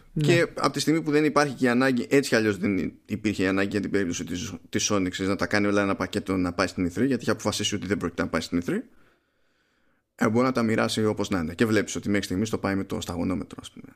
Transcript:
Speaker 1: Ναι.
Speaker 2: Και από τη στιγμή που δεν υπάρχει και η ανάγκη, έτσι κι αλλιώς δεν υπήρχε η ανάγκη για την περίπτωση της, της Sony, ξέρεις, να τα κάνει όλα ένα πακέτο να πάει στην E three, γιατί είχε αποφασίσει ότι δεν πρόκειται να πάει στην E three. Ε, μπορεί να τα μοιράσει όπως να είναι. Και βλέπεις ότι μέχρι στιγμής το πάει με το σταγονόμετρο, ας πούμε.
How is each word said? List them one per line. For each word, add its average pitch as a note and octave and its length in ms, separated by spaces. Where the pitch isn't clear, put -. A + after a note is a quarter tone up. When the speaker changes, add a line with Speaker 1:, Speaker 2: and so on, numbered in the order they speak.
Speaker 1:
Ναι. D3+ 100
Speaker 2:
Και E3+ 180
από D3 320
τη C#3+ 60
στιγμή D#3 220
που D#3 100
δεν D3+ 140
υπάρχει D3 300
και B2+ 100
η - 20
ανάγκη, B2 420
έτσι C3+ 200
κι C3 60
αλλιώς G#2+ 220
δεν F#2+ 360
υπήρχε G#2 380
η F#2 40
ανάγκη G2 220
για G#2 120
την F2 100
περίπτωση F2 320
της, F2+ 300
της - 220
Sony, F#2+ 180
ξέρεις, F#2+ 220
να G2 40
τα F2+ 120
κάνει G2+ 200
όλα G2+ 140
ένα G2 140
πακέτο - 420
να F2 160
πάει F#2 140
στην F2 240
E - 80
three, A#2+ 60
γιατί C3 160
είχε A2+ 100
αποφασίσει G#2 440
ότι F#2+ 120
δεν F#2+ 100
πρόκειται F2 240
να F2+ 60
πάει E2 140
στην E2+ 240
E - 40
three. F#3 100
Ε, - 140
μπορεί A#2+ 160
να C3 60
τα A#2+ 120
μοιράσει A2+ 420
όπως G#2 240
να G2 100
είναι. E2 140
Και A#2+ 120
βλέπεις G#2+ 300
ότι F2 140
μέχρι G2+ 140
στιγμής G2+ 260
το - 80
πάει G2 180
με G2 80
το F2+ 180
σταγονόμετρο, F2 600
ας - 100
πούμε. - 240